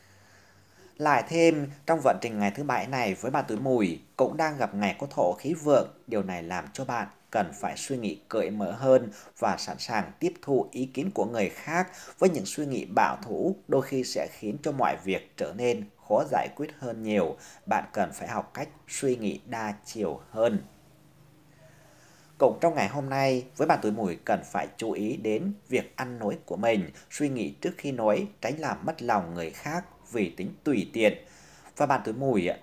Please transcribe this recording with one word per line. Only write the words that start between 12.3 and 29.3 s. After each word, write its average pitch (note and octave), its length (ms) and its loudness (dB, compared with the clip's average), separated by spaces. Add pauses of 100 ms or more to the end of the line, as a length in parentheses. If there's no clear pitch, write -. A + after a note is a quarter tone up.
suy D3+ 200 -4
nghĩ B2 200 -4
bảo F#2+ 380 2
thủ, A#2+ 320 0 (120)
đôi C3+ 140 4
khi C3 220 -2
sẽ E2 280 -4
khiến G#2 320 -6
cho D3+ 80 -2
mọi A2 320 2
việc - 340 -4
trở D#2 200 -4
nên A#2 280 0 (220)
khó A2 240 4
giải F#2+ 240 0
quyết D3+ 140 -6 (100)
hơn A2+ 240 -8
nhiều. G2 340 2 (280)
Bạn G#2 180 0 (100)
cần F#2 200 0
phải - 140 -10
học A2 260 -6
cách D3 160 -8 (180)
suy C3 280 0
nghĩ G#2 300 -4
đa A2 280 -6 (120)
chiều F2+ 340 -4 (100)
hơn. A2 340 2 (1700)
Cũng B2 240 6
trong E3 140 4
ngày B2 120 2
hôm C#3 220 -4
nay, C3+ 360 2 (120)
với D3 100 2
bạn D#3+ 140 4
tuổi G#2+ 100 0
Mùi G#2 240 -2
cần F#2+ 300 0
phải D2+ 220 -4 (100)
chú A2 140 -4
ý G#2 260 -2
đến C3 360 -2 (160)
việc A#2+ 280 -2
ăn B2 220 -6
nói G#2 260 -2
của F2 120 -8
mình, G#2 320 2 (200)
suy D3 200 -2
nghĩ A2 220 -4 (100)
trước F3+ 160 -4
khi C#3+ 140 -6
nói, A#2 360 2 (140)
tránh C#3 180 -2
làm C#3 260 -4
mất - 160 -4
lòng G2+ 320 0